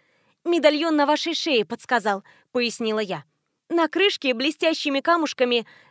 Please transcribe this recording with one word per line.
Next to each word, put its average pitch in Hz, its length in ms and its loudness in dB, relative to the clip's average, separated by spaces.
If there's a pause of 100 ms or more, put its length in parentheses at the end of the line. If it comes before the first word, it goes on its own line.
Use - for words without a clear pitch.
(460)
«Медальон 311 500 2
на 285 120 2
вашей 302 260 0
шее 247 320 0
подсказал», 208 580 -2 (280)
пояснила 226 480 -2
я. 180 240 -6 (460)
«На 330 180 2
крышке 320 480 0
блестящими 294 640 -2
камушками 254 640 0 (260)